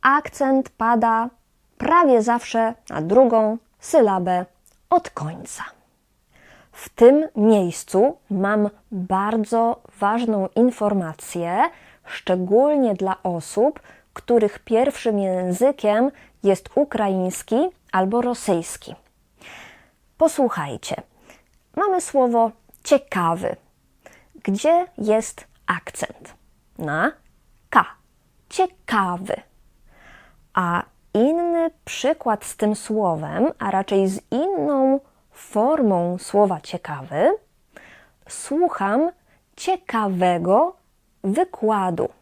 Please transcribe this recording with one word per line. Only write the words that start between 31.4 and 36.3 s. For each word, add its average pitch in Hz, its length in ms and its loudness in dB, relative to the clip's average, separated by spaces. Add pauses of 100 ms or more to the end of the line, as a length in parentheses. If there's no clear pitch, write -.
przykład 254 600 -4
z - 120 -14
tym 208 200 -2
słowem, 190 840 -2
a 214 120 -6
raczej 196 380 0
z 190 120 -4 (100)
inną 277 720 0 (300)
formą 208 880 0
słowa 190 420 0